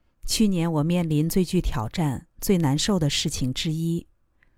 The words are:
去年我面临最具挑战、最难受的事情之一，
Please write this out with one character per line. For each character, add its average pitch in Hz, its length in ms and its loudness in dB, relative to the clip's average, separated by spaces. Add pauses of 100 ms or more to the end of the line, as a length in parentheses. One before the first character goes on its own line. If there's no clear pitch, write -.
(260)
去 - 220 2
年 170 240 0
我 151 120 2
面 175 240 0
临 156 220 2
最 185 140 2
具 170 180 0
挑 113 280 -2
战、 147 380 -2 (140)
最 196 160 2
难 147 180 2
受 185 220 0
的 156 120 0
事 - 200 -2
情 131 240 -4
之 - 180 -4
一， 165 360 -4 (500)